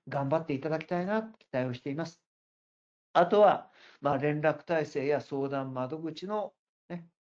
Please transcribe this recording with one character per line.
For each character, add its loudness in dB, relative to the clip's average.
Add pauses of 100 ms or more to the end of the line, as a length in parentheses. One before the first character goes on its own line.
頑 -4
張 2
っ -4
て -4
い -4
た -6
だ -2
き -10
た -2
い -4
な、 -2
期 -18
待 -2
を -4
し -10
て -8
い -6
ま -4
す。 -18 (880)
あ 6
と 4
は、 6 (320)
ま 2
あ、 0
連 0
絡 2
体 0
制 -4
や 2
相 -4
談 -4
窓 -4
口 -8
の、 -4 (360)
ね、 -12 (180)